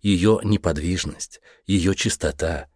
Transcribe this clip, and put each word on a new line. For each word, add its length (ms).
её 420
неподвижность, 960
её 280
чистота 840